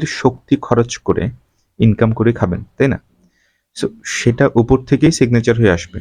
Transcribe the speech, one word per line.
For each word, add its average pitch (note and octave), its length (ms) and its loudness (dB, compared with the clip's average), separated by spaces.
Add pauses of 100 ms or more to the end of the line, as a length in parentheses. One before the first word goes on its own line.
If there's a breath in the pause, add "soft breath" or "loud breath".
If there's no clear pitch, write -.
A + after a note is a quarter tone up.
শক্তি - 480 -2
খরচ A#2 420 -2
করে - 320 -2 (500)
ইনকাম A2+ 320 2
করে A#2 220 0
খাবেন, F#2 300 -4 (140)
তাই C3+ 100 0
না? - 120 -2 (840)
So, A#2 80 -4 (140)
সেটা - 520 0
উপর C3 300 2
থেকেই C#3+ 260 2
সিগনেচার A#2 460 0
হয়ে A2 140 4
আসবে। - 300 -6